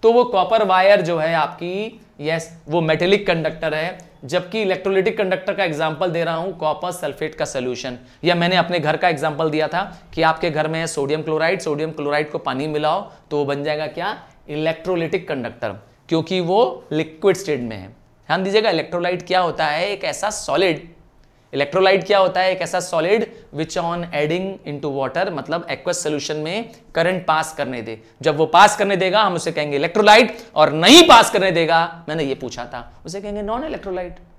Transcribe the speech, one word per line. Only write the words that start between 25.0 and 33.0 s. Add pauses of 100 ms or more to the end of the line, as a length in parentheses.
मतलब
aqueous
solution
में (240)
करंट
पास
करने
दे। (200)
जब
वो
पास
करने
देगा,
हम
उसे
कहेंगे
इलेक्ट्रोलाइट, (160)
और
नहीं
पास
करने
देगा,
मैंने
ये
पूछा
था,